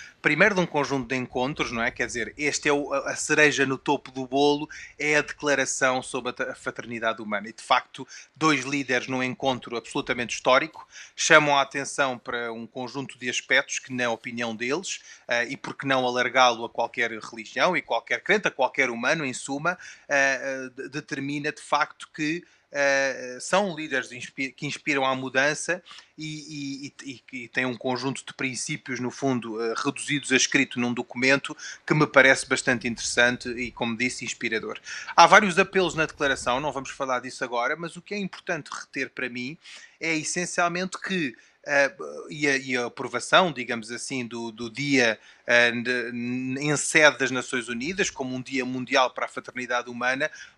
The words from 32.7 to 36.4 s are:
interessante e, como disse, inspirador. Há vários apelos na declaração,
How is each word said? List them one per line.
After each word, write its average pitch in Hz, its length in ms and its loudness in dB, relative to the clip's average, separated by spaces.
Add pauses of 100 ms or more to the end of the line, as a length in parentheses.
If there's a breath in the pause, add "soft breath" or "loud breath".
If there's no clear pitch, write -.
interessante 120 600 0
e, 120 220 -6
como 117 260 -4
disse, 123 280 -4
inspirador. 110 540 -6 (380 loud breath)
Há 170 100 12
vários 196 320 8
apelos 185 360 2
na 160 100 2
declaração, 135 560 0